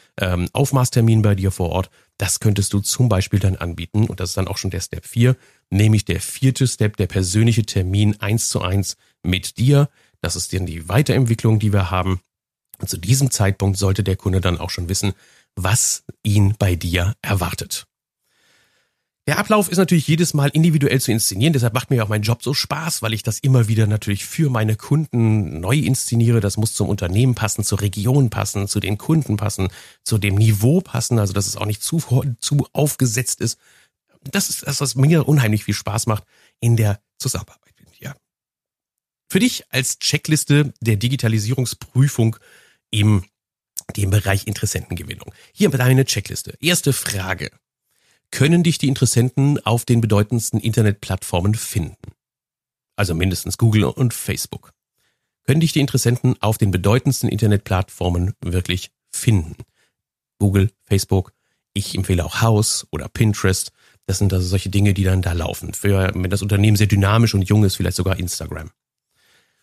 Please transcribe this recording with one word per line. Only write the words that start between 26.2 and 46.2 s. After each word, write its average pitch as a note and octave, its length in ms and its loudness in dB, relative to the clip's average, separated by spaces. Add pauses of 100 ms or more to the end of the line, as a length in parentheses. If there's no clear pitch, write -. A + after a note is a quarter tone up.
Das G2 180 -2
muss A2 160 -2
zum - 160 -2
Unternehmen G#2 440 0
passen, - 300 -4
zur F#2+ 160 -2
Region A2 480 0
passen, G2+ 400 -4
zu G#2 120 -2
den G2 180 -4
Kunden C#3+ 400 0
passen, G2+ 300 -4 (340)
zu A2+ 160 -2
dem G2 160 0
Niveau A2 480 4
passen, A#2+ 360 -2
also G2+ 140 0
dass G2 140 -2
es - 100 -8
auch - 80 -6
nicht G#2 180 -6
zu, E3 200 -2 (360)
zu - 360 0
aufgesetzt C3 640 -2
ist. - 180 -4 (680)
Das G3 260 -4
ist - 160 -10
das, C#3+ 160 -4
was C3+ 120 -4
mir C#3+ 320 4
unheimlich A#2 380 2
viel G#2 100 -2
Spaß G#2+ 320 -4
macht G#2+ 180 -2 (360)
in A#2 160 4
der G#2+ 240 2 (160)
Zusammenarbeit - 640 -10
mit - 200 -20
dir. C3+ 160 -16 (1160)
Für F#3+ 80 0
dich A#3+ 320 0
als - 300 -4
Checkliste D3 840 0
der A2+ 140 2
Digitalisierungsprüfung A2+ 1400 0 (580)
im G#2 300 2 (720)
dem F#2+ 140 -2
Bereich G2+ 360 0
Interessentengewinnung. - 880 -8 (180)
Hier G3+ 160 2
deine C3 360 4
Checkliste. - 560 -6